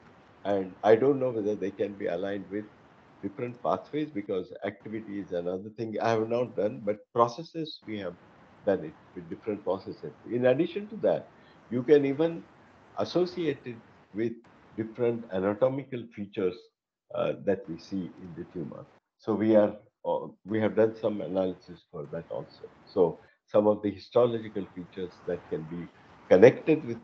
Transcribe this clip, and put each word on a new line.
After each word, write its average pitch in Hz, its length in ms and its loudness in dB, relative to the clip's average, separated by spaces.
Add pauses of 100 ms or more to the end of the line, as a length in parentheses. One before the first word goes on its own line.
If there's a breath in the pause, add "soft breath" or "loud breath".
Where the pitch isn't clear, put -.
(460)
And 95 380 -2
I 107 120 10
don't 131 240 4
know 127 120 0
whether 107 240 0
they 95 160 -4
can 101 260 -4
be 101 100 -6
aligned 92 420 -4
with 104 160 -6 (560)
different 123 420 -8
pathways, 151 480 -2
because 98 420 -6 (120)
activity 101 540 -10
is 92 120 -12
another 92 460 -6
thing. 117 240 -6
I 113 80 4
have 113 200 2
not 117 260 -2
done, 113 280 -2
but 107 140 -2 (160)
processes 151 720 -2
we 107 120 -8
have 90 160 -8 (500)
done 95 180 2
it 78 120 -12 (200)
with 85 140 -12
different 98 340 -6
processes. 90 500 -6 (120)
In 120 220 -2
addition 175 420 0
to 226 80 -12
that, 92 300 0 (420 soft breath)
you 123 140 -2
can 143 220 6
even 165 380 -2 (540)
associate 165 680 -2
it 113 160 -12 (320)
with 117 200 -2 (420)
different 117 560 -2
anatomical 120 720 -2 (120)
features, 98 400 -4 (600)
uh, 82 180 -2 (120)
that 95 220 2
we 82 100 -10
see 90 440 -8
in 90 140 -16
the 87 180 -12
tumor. - 320 -10 (320)
So - 180 -4
we 110 200 4
are, 104 200 6 (300)
uh, 80 220 -2 (180)
we 107 140 -2
have 101 160 0
done 110 200 4
some 104 260 -4
analysis 90 680 -4
for 78 200 -12
that 82 180 -10
also. - 360 -12 (180)
So 85 360 2 (280 soft breath)
some 104 200 4
of 104 140 4
the 104 100 0
histological 110 760 0 (100)
features 90 500 -12
that 87 240 -6
can 80 140 -6
be 82 260 -10 (400)
connected 127 560 8
with 117 180 -8